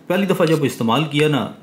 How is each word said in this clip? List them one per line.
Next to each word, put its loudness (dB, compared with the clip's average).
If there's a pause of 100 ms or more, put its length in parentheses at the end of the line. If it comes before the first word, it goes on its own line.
पहली 0
दफ़ा 2
जब 2
इस्तेमाल 0
किया 0
ना 0 (180)